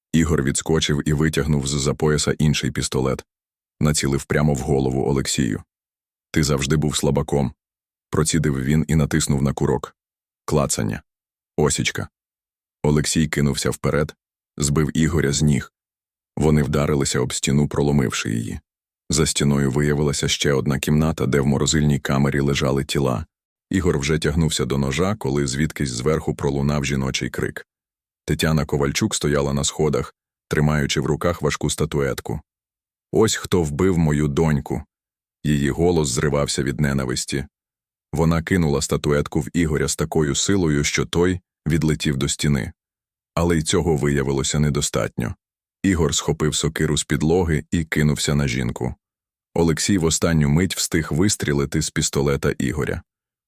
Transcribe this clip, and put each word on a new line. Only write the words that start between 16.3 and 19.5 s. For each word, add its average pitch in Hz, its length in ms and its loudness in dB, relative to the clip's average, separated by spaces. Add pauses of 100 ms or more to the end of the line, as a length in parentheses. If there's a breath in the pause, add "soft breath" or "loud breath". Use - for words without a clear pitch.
Вони 76 260 4
вдарилися 71 560 0
об 64 140 -2
стіну, 71 340 0
проломивши 71 640 0
її. 55 300 -4 (500)
За 73 160 2
стіною 71 460 2